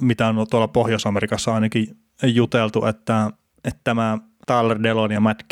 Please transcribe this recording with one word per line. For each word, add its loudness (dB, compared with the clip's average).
mitä 2
on 0
tuolla 2
Pohjois-Amerikassa -2
ainakin -2
juteltu, 2
että, -2
että -8
tämä -2
Tyler 0
Delon 0
ja -2
Matt 0